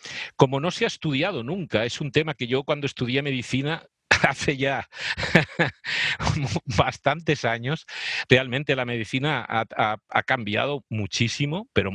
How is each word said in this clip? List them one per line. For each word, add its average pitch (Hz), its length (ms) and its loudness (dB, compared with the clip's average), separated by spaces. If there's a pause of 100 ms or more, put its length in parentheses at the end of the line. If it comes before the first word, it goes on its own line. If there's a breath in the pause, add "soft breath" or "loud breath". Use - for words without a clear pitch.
(360 loud breath)
como 135 240 6
no 170 120 -2
se 233 140 -2
ha - 20 2
estudiado 151 560 -2
nunca, 131 420 -2
es - 160 -4
un 143 100 -6
tema 156 220 2
que 123 140 -6
yo 131 160 2
cuando 147 240 -2
estudié 127 340 -2
medicina, 139 640 -2 (240)
<laughs> - 180 4
hace 139 300 0
ya 131 320 -2 (260 loud breath)
<laughs> - 1500 0
bastantes 143 800 0
años, 120 400 -2 (420 loud breath)
realmente 131 480 4
la 127 100 -2
medicina 123 640 -2
ha, 113 180 0 (120)
ha, 107 200 2 (120)
ha 110 140 2
cambiado 120 680 -2
muchísimo, 143 840 -2
pero 98 220 2